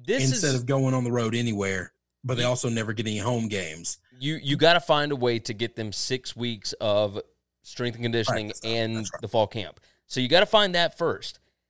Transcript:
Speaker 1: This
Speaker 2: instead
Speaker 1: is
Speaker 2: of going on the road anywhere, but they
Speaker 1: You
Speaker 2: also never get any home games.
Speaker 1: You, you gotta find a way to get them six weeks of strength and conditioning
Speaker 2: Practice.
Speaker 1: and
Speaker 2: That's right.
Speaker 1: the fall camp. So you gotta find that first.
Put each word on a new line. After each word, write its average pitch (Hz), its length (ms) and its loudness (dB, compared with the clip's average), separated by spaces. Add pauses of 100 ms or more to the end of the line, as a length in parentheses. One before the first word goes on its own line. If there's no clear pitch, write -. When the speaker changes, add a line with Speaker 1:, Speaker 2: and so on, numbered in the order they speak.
Speaker 1:
This 190 240 2
Speaker 2:
instead 139 200 2
Speaker 1:
is 131 60 2
Speaker 2:
of 120 100 -2
going 135 280 2
on 127 100 0
the 120 80 0
road 117 240 0
anywhere, 101 580 -2 (300)
but 127 120 -2
they 120 80 0
Speaker 1:
You 123 40 2
Speaker 2:
also 127 220 0
never 113 240 -2
get 107 120 -4
any 107 120 -2
home 113 320 0
games. 85 480 -6 (220)
Speaker 1:
You, 147 220 -2
you 139 140 0
gotta 165 240 6
find 147 320 2
a 143 40 -4
way 120 240 2
to 117 140 -8
get 113 220 -6
them 110 160 -6
six - 440 -6
weeks 117 440 -6
of 104 400 2 (440)
strength 120 320 -6
and 117 80 -8
conditioning 113 440 0
Speaker 2:
Practice. 104 160 -12
Speaker 1:
and 113 340 0
Speaker 2:
That's 110 160 -6
right. - 80 -12
Speaker 1:
the 113 60 -6
fall 110 200 4
camp. 92 320 -8 (280)
So - 140 -4
you 123 80 0
gotta 180 160 6
find 202 300 4
that 170 220 0
first. - 420 -4 (300)